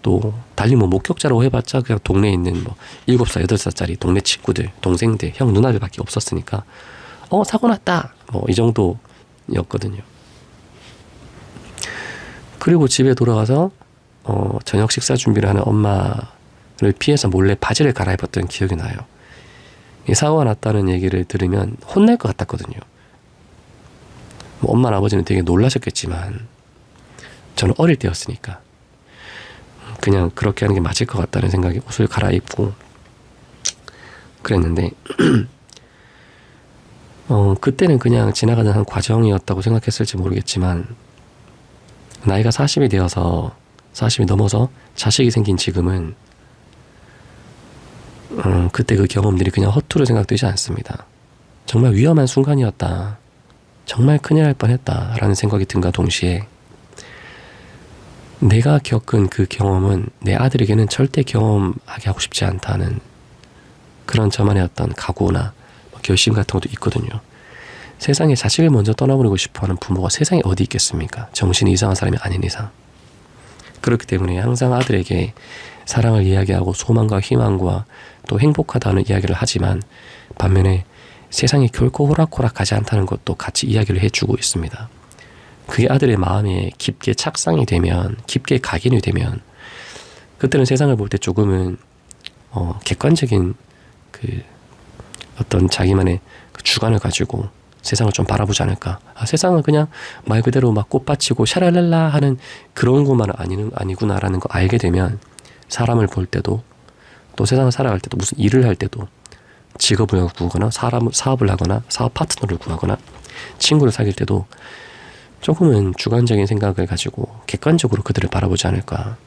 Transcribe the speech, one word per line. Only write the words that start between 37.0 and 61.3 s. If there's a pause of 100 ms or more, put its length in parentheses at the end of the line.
어,
그때는
그냥
지나가는
한
과정이었다고
생각했을지
모르겠지만, (1300)
나이가
사십이
되어서, (380)
사십이
넘어서 (260)
자식이
생긴
지금은, (2250)
음,
그때
그
경험들이
그냥
허투루
생각되지
않습니다. (600)
정말
위험한
순간이었다, (680)
정말
큰일
날
뻔했다라는
생각이
든과
동시에 (1900)
내가
겪은
그
경험은 (120)
내
아들에게는
절대
경험하게